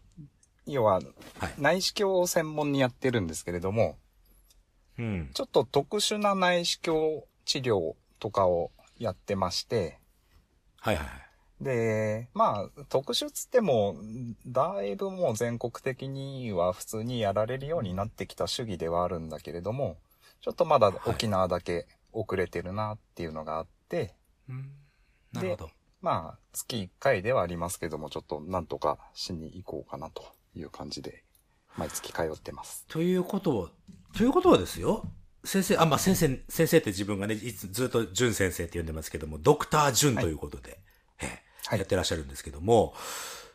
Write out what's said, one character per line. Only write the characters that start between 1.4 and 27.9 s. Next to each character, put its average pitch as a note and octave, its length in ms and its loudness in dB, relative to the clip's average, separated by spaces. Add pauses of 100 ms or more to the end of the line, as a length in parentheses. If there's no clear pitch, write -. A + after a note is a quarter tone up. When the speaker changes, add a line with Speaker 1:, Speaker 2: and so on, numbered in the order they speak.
Speaker 2:
内 D#3 240 2
視 - 100 -2
鏡 F#3+ 280 2
を F3 60 4
専 D#3+ 280 0
門 D3 180 0
に C#3 80 2
や B2+ 60 6
っ B2 60 -2
て - 180 0
る A#2+ 100 2
ん F2 60 -2
で D#2+ 80 -6
す - 100 -10
け F2 80 -6
れ F2 80 -4
ど F#2+ 120 -2
も、 G2 260 2 (1000)
Speaker 1:
う A#2 40 -6
ん。 F#2 320 -4
Speaker 2:
ち - 80 -4
ょ - 20 -2
っ - 40 -8
と C#3+ 160 4
特 C#3 340 0
殊 G#3 180 0
な G3+ 180 2
内 F3+ 300 4
視 - 160 -2
鏡 D#3 440 0 (200)
治 - 140 -2
療 G2+ 360 2 (260)
と G#2+ 100 -4
か G2 160 4
を E2+ 240 2 (260)
や A2 140 -4
っ F#2 40 -8
て - 220 -4
ま F#2 140 0
し - 140 -4
て、 F#2 340 -2 (800)
Speaker 1:
は A2+ 140 -2
い F2+ 40 2
は D2+ 60 -4
い - 20 -6
は C2 60 -10
い。 - 540 -18
Speaker 2:
で、 A2+ 680 0
ま C#3+ 420 0
あ、 C#3+ 140 -18
特 C#3 240 -2
殊 D4 160 -2
っ - 40 -8
つ - 140 -10
っ - 20 -20
て B3 120 4
も、 A2+ 360 2 (500)
だ D#3+ 360 0
い G3 140 -4
ぶ G3 140 -4
も F3 220 0
う G#2+ 40 -2
全 A#2+ 220 -2
国 A#2+ 140 -6 (100)
的 C3+ 260 -6
に C3+ 440 -8
は F2+ 200 2
普 - 140 -10
通 A2 160 -6
に A#2+ 180 -4
や G2 140 2
ら G#2+ 100 2
れ B2+ 140 -4
る C#3 80 -8
よ D#3+ 140 -2
う - 20 -2
に F2+ 100 -4
な F#2+ 140 -2
っ - 20 -8
て - 180 -8
き - 80 -18
た F2 120 -2
主 - 140 -4
義 G#2+ 180 -6
で D#2+ 100 -4
は F2 160 2
あ F2 40 0
る E2+ 100 -4
ん D#2+ 100 -8
だ D2+ 120 -10
け D2 120 -12
れ E2+ 80 -8
ど G2 120 -4
も、 B2+ 260 -4 (420)
ち - 80 -6
ょ - 40 -2
っ - 20 -10
と F3 100 2
ま D3+ 140 6
だ G2+ 160 6 (100)
沖 A2+ 240 0
縄 F#2 200 2
だ F2+ 120 0
け F2 260 -4 (260)
遅 A2 240 -4
れ F2+ 100 0
て E2+ 160 -6
る F2+ 100 -8
な G#2+ 200 -4
っ G#2+ 60 -10 (180)
て F2 60 -8
い E2 40 -4
う D#2 60 -8
の D#2 120 -8
が D#2+ 140 -4
あ D#2+ 40 -6
っ - 40 -10 (240)
て、 F3 60 -4
Speaker 1:
は D#3 80 0
い。 F2+ 100 -12 (360)
う - 20 -10
ん。 C3+ 180 -12 (600)
な A#2+ 100 -6
る F#3 80 -2
ほ F3 60 -2
ど。 D#2+ 100 -12
Speaker 2:
で、 - 60 -20 (280)
ま G#2+ 360 -2
あ、 - 20 -20 (140)
月 - 280 -6
一 F2+ 200 -10
回 A#2+ 220 2
で A#2 100 0
は A2+ 100 4
あ F2 40 0
り F2 100 -4
ま E2 140 -4
す - 100 -10
け E2+ 80 -4
ど D#2 100 -6